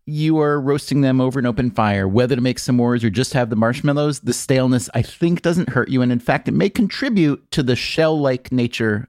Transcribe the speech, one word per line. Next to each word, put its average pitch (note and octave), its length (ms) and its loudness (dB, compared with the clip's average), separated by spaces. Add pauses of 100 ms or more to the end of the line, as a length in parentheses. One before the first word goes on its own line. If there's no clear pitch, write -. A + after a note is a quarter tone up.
you D#3 340 0
are D3 200 0
roasting C#3+ 420 -2
them C3 200 2
over C3 180 0
an A#2+ 60 0
open B2 260 -2
fire, G2+ 360 0
whether A#2+ 280 2
to A#2+ 60 0
make B2+ 160 0
s'mores A#2+ 460 0
or A2+ 60 0
just A2 240 -2
have B2 160 0
the A#2+ 60 -2
marshmallows, C#3 640 0
the A#2+ 140 -4
staleness, B2+ 600 0
I A2+ 80 0
think, E3+ 400 -2
doesn't E3+ 280 0
hurt B2 200 0
you. B2+ 120 2
And B2 100 2
in A#2+ 80 0
fact, - 300 -2
it - 40 -2
may E3+ 160 2
contribute G3 840 0
to D#3 120 0
the B2 140 2
shell-like D3+ 720 0
nature A#2 580 -2